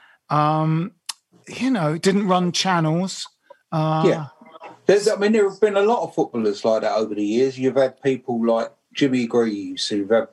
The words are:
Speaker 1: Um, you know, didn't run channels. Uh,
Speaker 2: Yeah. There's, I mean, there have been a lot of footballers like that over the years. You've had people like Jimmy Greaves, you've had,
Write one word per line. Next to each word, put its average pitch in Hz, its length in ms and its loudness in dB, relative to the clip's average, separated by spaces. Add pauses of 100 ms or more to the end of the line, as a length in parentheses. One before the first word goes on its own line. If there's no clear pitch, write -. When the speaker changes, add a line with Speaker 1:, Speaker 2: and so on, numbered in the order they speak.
(320)
Speaker 1:
Um, 156 640 0 (540)
you - 220 -4
know, 170 280 0
didn't 196 300 2
run 180 240 2
channels. 175 760 0 (440)
Uh, 156 360 0
Speaker 2:
Yeah. 156 180 0 (600)
There's, 196 200 4
I 214 100 2
mean, 202 140 0
there 214 160 4
have - 140 -4
been 208 160 2
a 202 40 4
lot 214 220 2
of - 120 -10
footballers 110 500 -2
like 110 160 2
that 107 160 -2
over 107 160 -2
the 104 100 -4
years. 127 360 0
You've 131 160 0
had 131 260 0
people 123 420 -2
like 113 280 0 (220)
Jimmy 127 340 0
Greaves, 104 640 -2
you've 101 180 -4
had, 113 240 2